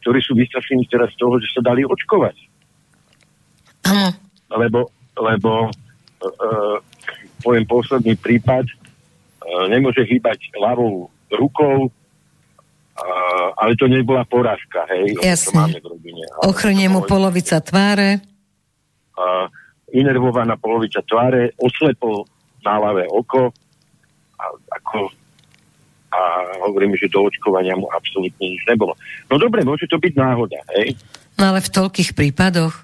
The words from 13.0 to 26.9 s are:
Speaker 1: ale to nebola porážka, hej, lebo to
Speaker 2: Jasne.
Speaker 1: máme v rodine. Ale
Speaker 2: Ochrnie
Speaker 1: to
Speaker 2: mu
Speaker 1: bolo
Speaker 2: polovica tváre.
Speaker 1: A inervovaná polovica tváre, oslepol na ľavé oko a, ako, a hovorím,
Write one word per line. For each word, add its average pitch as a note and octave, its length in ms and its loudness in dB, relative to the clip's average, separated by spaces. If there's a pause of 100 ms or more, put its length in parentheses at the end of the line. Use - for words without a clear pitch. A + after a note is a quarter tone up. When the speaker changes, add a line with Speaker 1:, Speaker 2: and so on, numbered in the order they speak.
Speaker 1:
ale A2 180 2
to C3 120 2
nebola B2+ 360 2
porážka, A#2 680 -2
hej, F#2+ 240 0
lebo - 80 -6
to - 20 0
Speaker 2:
Jasne. F3+ 320 0
Speaker 1:
máme D#3+ 220 0
v - 100 -20
rodine. E3 400 -18
Ale D3+ 160 -6
Speaker 2:
Ochrnie G3 420 2
Speaker 1:
to F#3+ 60 4
Speaker 2:
mu F#3 80 2
Speaker 1:
bolo - 80 -6
Speaker 2:
polovica F#3+ 480 2
tváre. G3 520 2 (1040)
Speaker 1:
A F#2 320 -2 (420)
inervovaná B2 720 2
polovica A2 420 -2
tváre, A#2+ 540 2
oslepol B2 720 -2 (340)
na G#2 160 0
ľavé G#2 300 0
oko A#2+ 420 0 (840)
a, - 80 -14 (320)
ako, - 340 -8 (1000)
a F2 80 -2 (420)
hovorím, G2 320 0